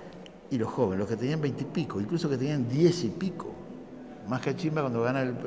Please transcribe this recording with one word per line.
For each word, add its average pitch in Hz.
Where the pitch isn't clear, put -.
y 135
los 110
jóvenes, 98
los 101
que 113
tenían 143
veinte 135
y -
pico, -
incluso 165
que 139
tenían 131
diez 160
y -
pico. -
Más 123
Cachimba 151
cuando 123
gana 131
el, 123